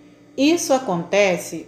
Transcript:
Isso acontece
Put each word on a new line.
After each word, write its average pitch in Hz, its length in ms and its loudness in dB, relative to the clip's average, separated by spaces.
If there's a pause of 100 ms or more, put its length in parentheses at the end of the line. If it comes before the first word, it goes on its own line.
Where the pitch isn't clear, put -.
(360)
Isso 294 380 2
acontece 180 920 -2